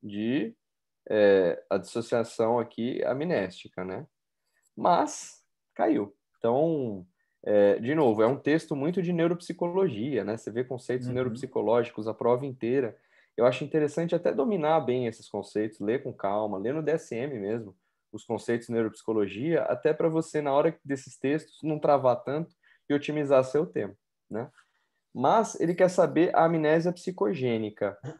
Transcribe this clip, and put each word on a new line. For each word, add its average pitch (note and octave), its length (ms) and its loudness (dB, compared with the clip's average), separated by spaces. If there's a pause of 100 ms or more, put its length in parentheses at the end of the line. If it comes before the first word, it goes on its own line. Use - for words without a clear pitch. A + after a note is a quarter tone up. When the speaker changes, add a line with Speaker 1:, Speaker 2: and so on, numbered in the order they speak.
Speaker 1:
de, A#2 520 -4 (540)
é, G2 520 4 (100)
a G2 80 0
dissociação A2+ 800 -2
aqui A#2 440 -4
amnéstica, A#2+ 840 -4
né? G2 220 -10 (680)
Mas - 640 0 (320)
caiu. G#2 400 0 (240)
Então, B2 680 0 (360)
é, G2+ 360 6
de B2 160 -2
novo, A#2 280 4
é G#2+ 40 6
um C3+ 100 2
texto D#3+ 400 0
muito F3 260 -2
de F3 100 -2
neuropsicologia, E3+ 1120 -2
né? G#2 120 -4
Você G#2 140 -10
vê A#2 120 -2
conceitos B2+ 460 -6
Speaker 2:
Uhum. B2 60 -4
Speaker 1:
neuropsicológicos A#2 920 -2
a A2 80 -4
prova B2 320 0
inteira. B2+ 500 -2 (400)
Eu A#2+ 100 4
acho C3 180 0
interessante D#3 500 0
até E3+ 180 0
dominar D#3+ 480 2
bem B2 260 0
esses - 220 -8
conceitos, G#2+ 520 -6
ler A2+ 220 -2
com B2 100 -8
calma, G#2 460 -4
ler A2+ 160 -4
no D#3+ 80 -4
D D3 100 -2
S D#3+ 220 -4
M B2+ 240 -6
mesmo, G#2 360 -6 (380)
os G#2 120 -14
conceitos A#2 420 -4
de B2 80 -8
neuropsicologia, A2 880 -2
até - 320 0
pra E3 140 0
você, D#3+ 340 -2
na C#3 100 0
hora D3+ 320 2
desses C#3 340 -8
textos, D3+ 440 -4
não D3+ 160 -2
travar C3 440 2
tanto D#3 320 -6 (340)
e C#3+ 60 2
otimizar C#3+ 500 2
seu D3 200 0
tempo, G#2 320 -6 (340)
né? A2+ 200 -6 (640)
Mas G3 460 2
ele E3+ 140 0
quer F3+ 140 4
saber E3 480 2
a E3 80 6
amnésia E3 480 2
psicogênica. B2+ 1080 -4 (220)